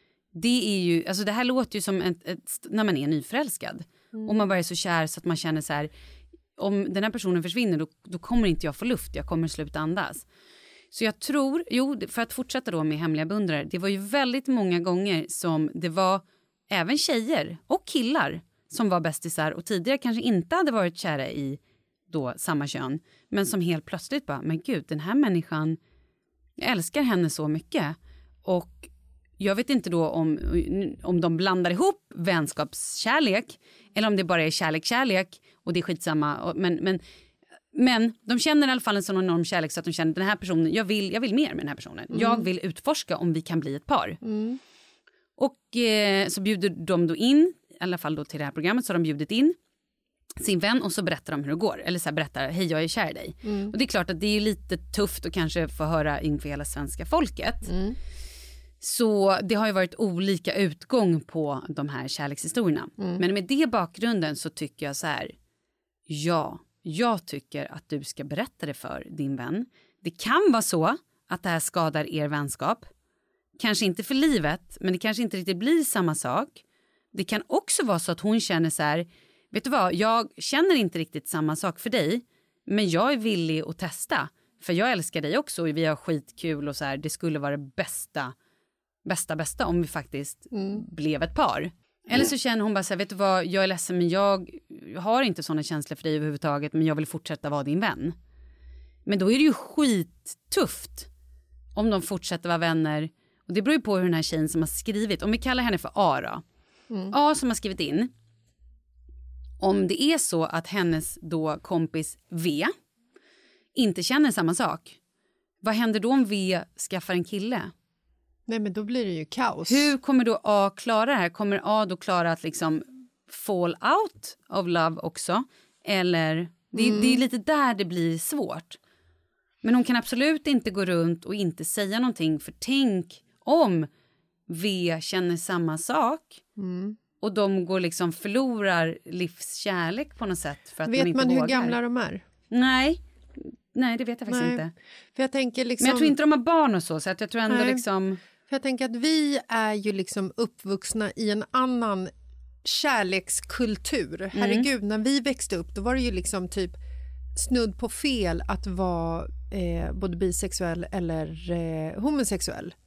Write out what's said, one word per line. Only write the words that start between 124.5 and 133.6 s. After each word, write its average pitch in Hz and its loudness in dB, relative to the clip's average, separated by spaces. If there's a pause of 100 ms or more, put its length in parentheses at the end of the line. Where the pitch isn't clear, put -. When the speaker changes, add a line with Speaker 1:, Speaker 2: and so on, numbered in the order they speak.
Speaker 1:
love 165 2
också? 180 -2 (400)
Eller, 170 2 (240)
det, 220 2
Speaker 2:
Mm. 208 2
Speaker 1:
det 214 4
är 254 4
lite 254 0
där 277 2
det 196 -2
blir 165 0
svårt. - -6 (840)
Men 226 4
hon 247 6
kan 247 2
absolut 269 0
inte 254 2
gå 190 0
runt 170 2
och 190 -4
inte 180 -2
säga 202 -2
någonting, 160 2
för - -14
tänk 233 0 (180)
om 220 4 (640)